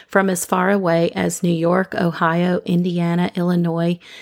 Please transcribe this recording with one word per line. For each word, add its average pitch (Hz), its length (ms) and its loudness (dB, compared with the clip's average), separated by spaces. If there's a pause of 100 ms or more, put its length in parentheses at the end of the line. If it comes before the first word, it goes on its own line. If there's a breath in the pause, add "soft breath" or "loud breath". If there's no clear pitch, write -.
from 196 220 2
as 180 160 -4
far 185 240 0
away 175 400 2
as 180 320 -4
New 175 100 2
York, 170 420 0
Ohio, 175 680 0
Indiana, 175 720 0
Illinois, 175 640 0 (240 loud breath)